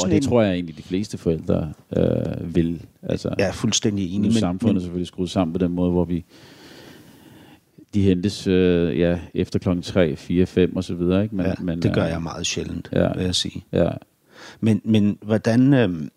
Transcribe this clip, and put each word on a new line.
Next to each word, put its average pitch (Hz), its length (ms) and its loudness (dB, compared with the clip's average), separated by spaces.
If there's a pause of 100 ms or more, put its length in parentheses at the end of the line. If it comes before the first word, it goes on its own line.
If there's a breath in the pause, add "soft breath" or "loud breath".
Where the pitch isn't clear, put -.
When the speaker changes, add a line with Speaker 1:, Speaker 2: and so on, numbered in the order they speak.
Speaker 1:
sådan 185 100 0
Speaker 2:
det - 60 4
Speaker 1:
en - 120 2
Speaker 2:
tror 120 120 4
jeg 98 120 4
egentlig, 85 240 -4
de 80 60 -16
fleste 95 340 -4
forældre, 85 560 -2 (240)
øh, 50 580 0
vil. 85 260 0 (220)
Altså, - 340 -4
Speaker 1:
Jeg 98 100 2
er 87 40 -4
fuldstændig 104 540 -2
enig, 92 140 -4
Speaker 2:
nu 107 80 0
er 113 40 2
Speaker 1:
men, 113 80 2
Speaker 2:
samfundet 95 360 0
Speaker 1:
men 92 60 -2
Speaker 2:
selvfølgelig 87 260 -6
skruet 90 220 -6
sammen 85 240 -2
på 90 40 -2
den 90 140 0
måde, 90 200 0
hvor 87 140 2
vi, 85 200 -4 (1700 loud breath)
de 101 100 2
hentes, 95 440 0
øh, 87 520 2
ja, 85 200 2 (140)
efter - 260 -2
klokken 87 240 0
tre, 82 320 0
fire, 90 300 0
fem - 300 2
og 90 80 -2
så 90 120 -8
videre, 90 280 2
ikke? 110 120 -4
Men, 92 100 -2
Speaker 1:
Ja, 92 140 0
Speaker 2:
men, 85 220 -4
Speaker 1:
det 98 120 0
gør 98 120 0
Speaker 2:
øh, 82 60 -2
Speaker 1:
jeg 82 100 -4
meget 82 260 -8
sjældent, 85 460 -8
Speaker 2:
ja. 90 220 2
Speaker 1:
vil 92 80 -2
jeg 90 120 -2
sige. - 360 -6
Speaker 2:
Ja. 87 180 2 (720 loud breath)
Speaker 1:
Men, 107 240 2
men 104 380 2
hvordan, 113 520 2
øhm, 90 440 2